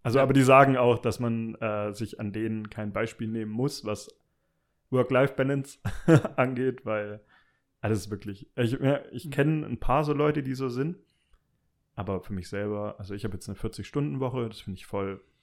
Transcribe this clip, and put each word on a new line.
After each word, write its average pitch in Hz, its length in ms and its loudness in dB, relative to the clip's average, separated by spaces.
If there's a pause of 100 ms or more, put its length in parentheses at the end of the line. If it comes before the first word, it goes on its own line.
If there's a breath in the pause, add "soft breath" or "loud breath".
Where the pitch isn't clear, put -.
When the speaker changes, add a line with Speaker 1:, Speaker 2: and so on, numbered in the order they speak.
Speaker 1:
Also, 120 160 2
Speaker 2:
Ja. 135 60 6
Speaker 1:
aber 131 80 4
die 135 100 8
sagen 135 340 8
auch, 120 220 4
dass 113 220 -4
man, 113 360 -4
äh, 107 380 -4
sich 110 260 -8
an 104 120 -6
denen 110 380 -6
kein 104 220 -8
Beispiel 113 360 -4
nehmen 110 240 -6
muss, 127 320 -4
was 107 300 -6 (760)
Work-Life-Balance 135 960 2
<laughs> - 520 6
angeht, 127 480 0
weil 104 360 -4 (600 soft breath)
alles 107 200 0
ist 101 100 -10
wirklich, 101 460 -10
ich, 120 160 2
ja, 135 280 2 (120)
ich - 140 -12
Speaker 2:
Mhm. 147 40 -8
Speaker 1:
kenn 151 340 2
ein 120 140 -6
paar 139 260 2
so 147 80 0
Leute, 147 300 2
die 131 120 -6
so 131 140 -4
sind, 139 280 -2 (1000)
aber 95 260 -4
für - 140 -12
mich 90 140 -8
selber, 104 500 -6
also 101 160 -12
ich 104 100 -8
hab 98 80 -6
jetzt 98 160 -10
eine 101 80 -10
vierzig-Stunden-Woche, 127 920 -6
das 107 120 -14
find 95 160 -10
ich - 100 -20
voll 98 360 -6 (200)